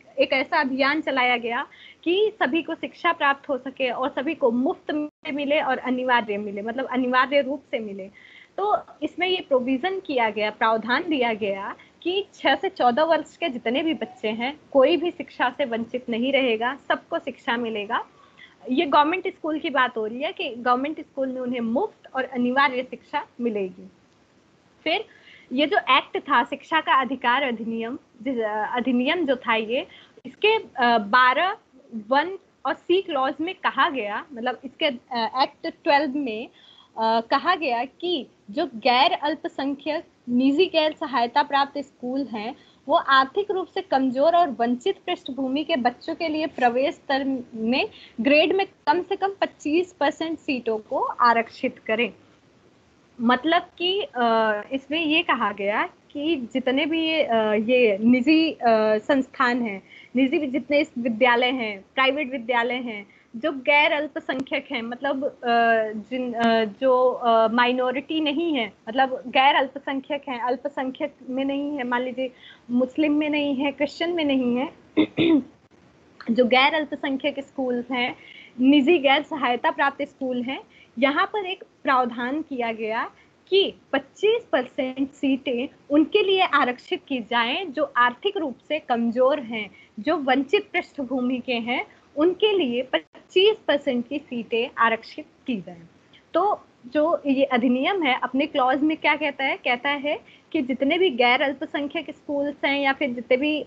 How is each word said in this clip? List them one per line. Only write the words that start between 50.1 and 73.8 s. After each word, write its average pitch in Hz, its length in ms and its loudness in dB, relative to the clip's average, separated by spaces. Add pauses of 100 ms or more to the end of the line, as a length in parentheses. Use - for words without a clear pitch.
सीटों 240 400 -4
को 262 240 -4
आरक्षित 233 760 0
करें। 220 340 -4 (1080)
मतलब 285 420 2 (160)
कि, 370 220 -2
अ, 226 600 0 (100)
इसमें 294 320 -4
ये 311 180 2
कहा 233 300 0
गया 208 340 -2
कि 311 500 -6
जितने 262 500 -2
भी 320 200 -2
ये, 320 180 2
अ, 226 120 0 (180)
ये 220 440 2
निजी, 254 540 4
अ, - 60 -12 (400)
संस्थान 262 640 0
हैं, 202 200 -6 (340)
निजी 269 220 4
भी 302 80 -2
जितने 285 340 0
इस 311 180 -2
विद्यालय 240 480 2
हैं, 220 380 -4 (100)
प्राइवेट 269 380 0
विद्यालय 240 420 -2
हैं, 226 320 -8 (300)
जो 294 160 -4
गैर 294 400 2
अल्पसंख्यक 294 800 -4
हैं, 233 120 -4
मतलब, 262 420 -4
अ, - 140 -6 (540)
जिन, 247 400 -6
अ, 226 320 2
जो, 254 460 2
अ, 226 380 4
माइनॉरिटी 254 720 0
नहीं 311 340 0
है, 220 180 -2 (160)
मतलब 254 380 0
गैर 269 280 4
अल्पसंख्यक 277 760 -2
हैं, 247 120 -6
अल्पसंख्यक 262 760 -4 (140)
में 254 160 -4
नहीं 285 320 -4
है, 254 80 -6
मान 247 180 -2
लीजिए 254 300 -6 (380)
मुस्लिम 254 420 0
में 302 180 0
नहीं 285 260 0
है, 277 160 -2
क्रिश्चियन 294 400 -2